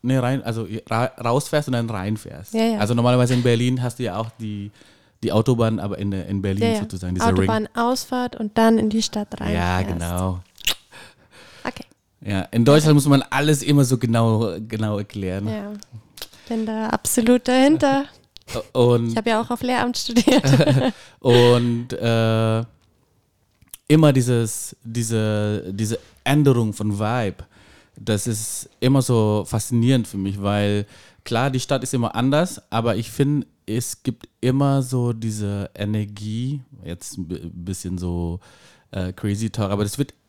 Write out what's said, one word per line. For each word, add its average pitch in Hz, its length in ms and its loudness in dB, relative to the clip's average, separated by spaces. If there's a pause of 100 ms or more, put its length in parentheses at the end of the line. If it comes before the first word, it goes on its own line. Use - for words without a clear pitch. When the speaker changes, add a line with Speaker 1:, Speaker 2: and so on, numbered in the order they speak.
Speaker 1:
Nee, 131 160 0
rein, 127 260 -2
also 113 240 -6 (200)
ra-, 113 220 -2 (100)
rausfährst 135 480 -2
und 127 40 -2
dann 117 180 -2
reinfährst. 104 640 -8
Speaker 2:
Ja, 226 120 2
ja. 226 120 -2
Speaker 1:
Also 107 160 2
normalerweise 123 400 4
in 123 80 0
Berlin 123 400 2
hast 123 160 -6
du 127 60 -6
ja 95 120 -6
auch 113 220 -6
die, 104 320 -10 (540)
die - 80 -2
Autobahn, 113 480 2
aber 101 180 -6
in 101 140 -4
der, 95 160 -6
in 98 120 -4
Berlin 98 220 -2
Speaker 2:
Ja, - 120 2
ja. 208 80 -2
Speaker 1:
sozusagen, 90 340 -6
dieser 226 200 2
Ring. 190 140 2
Speaker 2:
Autobahnausfahrt 240 880 -4
und 214 200 -6
dann 226 220 4
in 220 120 0
die 220 120 0
Stadt 208 260 -6 (120)
Speaker 1:
Ja, 87 380 0
Speaker 2:
reinfährst. 95 200 -4
Speaker 1:
genau. 90 420 -4 (1200)
Speaker 2:
Okay. - 200 -10 (360)
Speaker 1:
Ja, 98 220 -2 (100)
in 117 120 2
Deutschland 151 300 6
muss 143 140 6
man 139 140 6
alles 147 420 0
immer 143 200 4
so 123 140 0
genau, 113 560 2 (140)
genau 107 300 -4
erklären. 101 500 -6
Speaker 2:
Ja, 208 240 -8 (760)
bin 220 180 -4
da 220 220 -6
absolut - 600 2
dahinter. 277 560 4 (380)
Speaker 1:
<laughs> - 300 -10
Und 120 380 4
Speaker 2:
Ich 113 60 -2
hab 220 100 -2
ja 220 140 2
auch - 100 -6
auf 240 120 -4
Lehramt 247 340 -2
studiert. 247 480 2
Speaker 1:
<laughs> - 760 2
Und, 120 720 4
äh, 113 720 2 (1200)
immer 151 240 6
dieses, 120 720 0
diese, 107 880 -2
diese 107 260 -4 (260)
Änderung 127 480 4
von 104 260 -4
Vibe, 107 460 -4 (520)
das 104 300 -2
ist 110 440 -6 (100)
immer 131 220 4
so 107 440 2
faszinierend 117 640 0
für - 80 -12
mich, 98 260 -4
weil 101 440 0 (380)
klar, 123 260 -2
die 131 100 -2
Stadt 131 220 -2
ist 123 120 -6
immer 117 200 -2
anders, 143 460 0 (120)
aber 113 240 0
ich 113 140 -6
find, 143 360 -2 (200)
es 113 360 -6
gibt - 260 -8 (120)
immer 139 420 0
so 123 300 -2
diese 104 600 -6
Energie, 107 880 -6 (220)
jetzt - 340 -12
ein 85 100 -10
bi-, 85 240 -10
bisschen 90 460 -8
so, 87 420 -6 (520)
äh, 92 200 -6
crazy 101 380 -4
talk, 101 200 -4
aber 101 140 0
das 101 140 -6
wird 139 160 -4 (140)